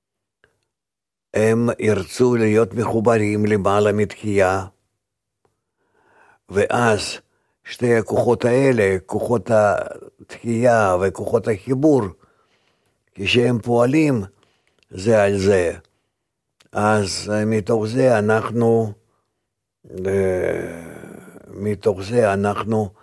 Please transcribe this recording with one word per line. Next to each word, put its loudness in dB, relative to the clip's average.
הם 2
ירצו 0
להיות 2
מחוברים 0
למעלה 2
מתחייה, 0
ואז 0
שתי -2
הכוחות 0
האלה, 2
כוחות -4
התחייה 0
וכוחות -2
החיבור, 2
כשהם 0
פועלים 0
זה 2
על 2
זה, 2
אז -2
מתוך -2
זה 2
אנחנו, 0
אה, -2
מתוך -4
זה 0
אנחנו -2